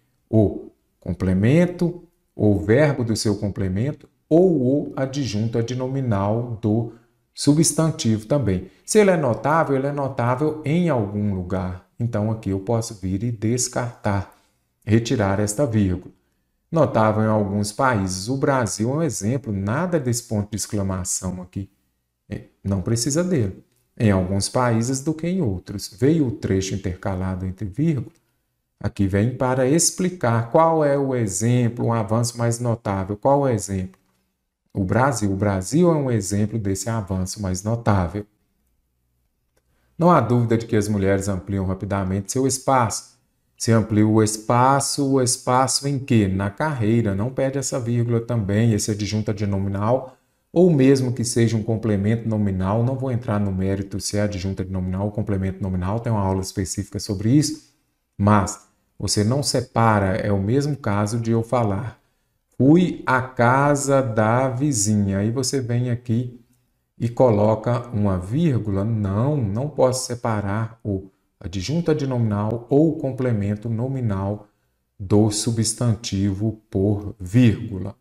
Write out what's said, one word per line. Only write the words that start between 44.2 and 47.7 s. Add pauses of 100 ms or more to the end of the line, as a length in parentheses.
espaço,
o
espaço
em
quê?
Na
carreira.
Não
perde
essa